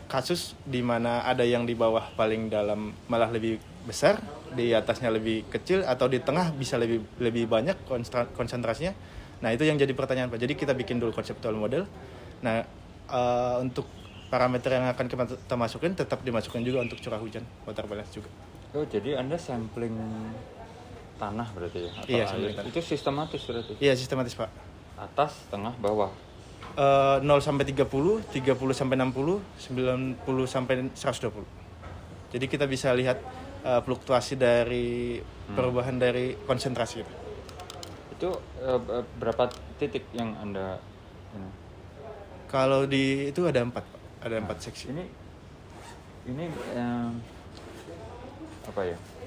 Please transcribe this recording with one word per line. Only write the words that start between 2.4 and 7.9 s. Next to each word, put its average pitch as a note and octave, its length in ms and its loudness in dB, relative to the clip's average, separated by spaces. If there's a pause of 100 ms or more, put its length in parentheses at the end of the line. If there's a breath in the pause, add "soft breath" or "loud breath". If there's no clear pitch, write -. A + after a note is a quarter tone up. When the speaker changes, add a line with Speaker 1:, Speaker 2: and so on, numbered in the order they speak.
Speaker 1:
dalam G#2 400 2 (160)
malah A#2 240 4
lebih A2+ 240 2 (320)
besar, G3+ 320 4 (320)
di A#2+ 240 4
atasnya A#2 320 2
lebih A2 400 0
kecil, F#3 320 2
atau B2+ 240 2
di B2+ 160 4
tengah D#3+ 320 2
bisa C3+ 240 0
lebih, A#2 240 4 (160)
lebih A#2 320 2
banyak A#2+ 400 4
konstra-, A#2+ 480 0